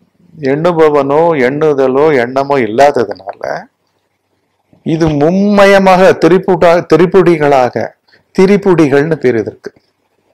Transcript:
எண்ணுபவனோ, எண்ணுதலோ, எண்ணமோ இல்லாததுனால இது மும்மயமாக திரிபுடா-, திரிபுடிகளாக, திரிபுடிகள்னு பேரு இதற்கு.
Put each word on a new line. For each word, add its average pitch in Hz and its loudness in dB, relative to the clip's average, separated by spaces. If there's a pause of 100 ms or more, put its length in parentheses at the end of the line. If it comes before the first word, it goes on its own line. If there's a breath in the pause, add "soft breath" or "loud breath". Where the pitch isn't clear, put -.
(400)
எண்ணுபவனோ, 156 0
எண்ணுதலோ, 139 0
எண்ணமோ 135 -4
இல்லாததுனால 120 -4 (1160)
இது 160 -2
மும்மயமாக 190 2
திரிபுடா-, 175 2
திரிபுடிகளாக, 156 0 (520 soft breath)
திரிபுடிகள்னு 165 0
பேரு 123 -2
இதற்கு. - -12 (600)